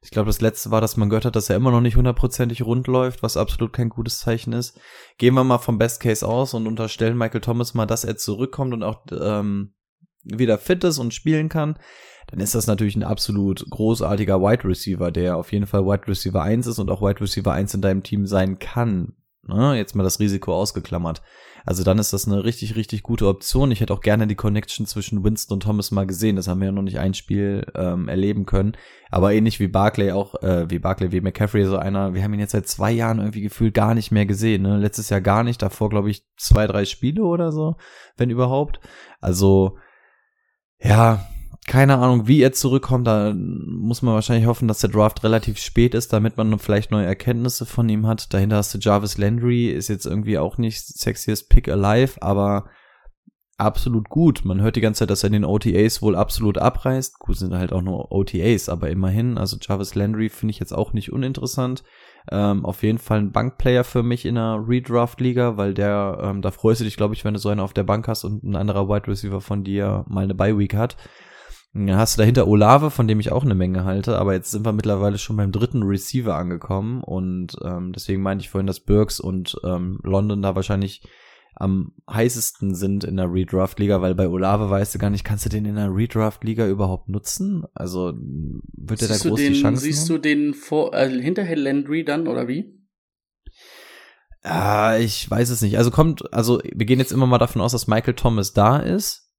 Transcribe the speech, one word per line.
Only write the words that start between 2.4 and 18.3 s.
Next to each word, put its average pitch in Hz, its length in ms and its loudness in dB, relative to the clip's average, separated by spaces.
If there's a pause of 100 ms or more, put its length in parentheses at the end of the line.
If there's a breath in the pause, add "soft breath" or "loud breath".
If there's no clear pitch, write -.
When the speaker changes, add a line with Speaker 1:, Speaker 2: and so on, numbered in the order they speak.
Speaker 1:
rund 120 220 0
läuft, 127 360 0
was 117 140 -4
absolut - 360 -2
kein 117 160 -2
gutes 113 320 -6
Zeichen 117 320 -2
ist. 120 260 -6 (400 loud breath)
Gehen 123 160 6
wir 131 100 6
mal 123 140 4
vom 117 200 0
Best 113 220 0
Case 110 260 0
aus 127 280 -2
und 113 120 -2
unterstellen 113 520 -2
Michael 113 220 -2
Thomas 120 340 -2
mal, 113 120 0
dass 113 180 -2
er 110 120 -4
zurückkommt 127 560 -4
und 113 100 -6
auch, 110 300 -8
ähm, 101 600 -4 (480)
wieder 113 360 2
fit 180 260 0
ist 160 140 2
und 120 160 -4
spielen 156 340 0
kann. 156 300 -2 (500 loud breath)
Dann - 120 -8
ist 101 140 -2
das 110 120 0
natürlich 104 300 0
ein 104 80 -2
absolut 101 680 0
großartiger 101 680 0
Wide 104 240 2
Receiver, 90 480 -2
der 87 240 0
auf 85 160 -6
jeden 101 140 0
Fall 98 180 0
Wide 98 240 0
Receiver 95 340 -2
eins 113 240 0
ist 117 120 -6
und 101 120 -2
auch 101 100 -2
Wide 101 200 0
Receiver 98 320 -2
eins 98 220 -2
in 98 80 -2
deinem 98 200 2
Team 101 240 -2
sein 95 320 0